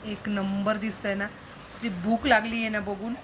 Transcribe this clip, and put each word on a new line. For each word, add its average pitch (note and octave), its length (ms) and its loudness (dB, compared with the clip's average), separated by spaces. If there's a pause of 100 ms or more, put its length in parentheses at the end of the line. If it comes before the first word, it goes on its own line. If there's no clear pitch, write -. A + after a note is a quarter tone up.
एक G#3+ 240 -4
नंबर G3 480 2
दिसतंय G#3 380 -2
ना. G3+ 120 -2 (560)
ती A#3 60 -2
भूक G#3+ 380 2
लागली A3+ 300 6
आहे A3+ 120 0
ना G#3+ 120 0
बघून. G3+ 440 -4